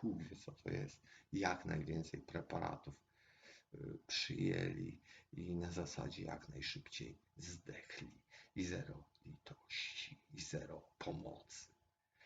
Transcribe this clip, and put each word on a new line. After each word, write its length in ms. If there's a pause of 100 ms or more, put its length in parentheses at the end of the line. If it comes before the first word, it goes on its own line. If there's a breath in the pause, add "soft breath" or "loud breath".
Bóg 200
wie 140
co 160
to 180
jest, 320 (300 loud breath)
jak 320
najwięcej 580
preparatów, 720 (800 loud breath)
y, 320
przyjęli 920 (320 loud breath)
i 220
na 160
zasadzie 540
jak 240
najszybciej 680 (180)
zdechli. 840 (340 loud breath)
I 100
zero 400 (220)
litości, 1040
i 100
zero 580
pomocy. 680 (580 loud breath)